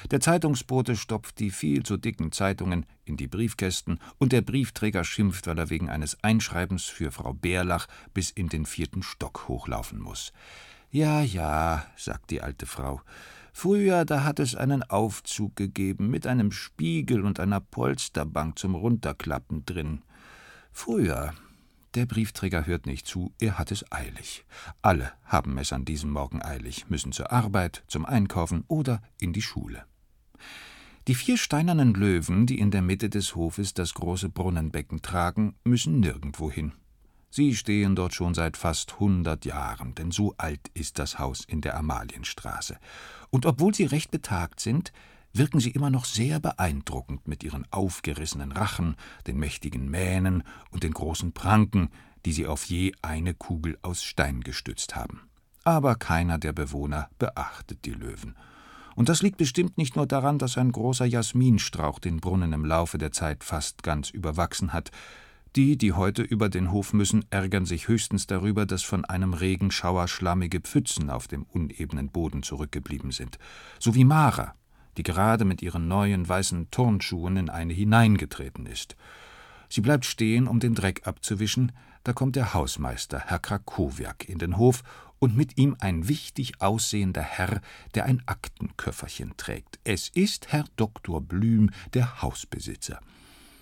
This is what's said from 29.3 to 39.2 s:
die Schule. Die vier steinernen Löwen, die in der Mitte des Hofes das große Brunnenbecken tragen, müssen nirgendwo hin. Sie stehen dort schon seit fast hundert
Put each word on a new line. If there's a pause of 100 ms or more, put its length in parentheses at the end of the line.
die
Schule. (1200)
Die
vier
steinernen
Löwen,
die
in
der
Mitte
des
Hofes
das
große
Brunnenbecken
tragen,
müssen
nirgendwo
hin. (580)
Sie
stehen
dort
schon
seit
fast
hundert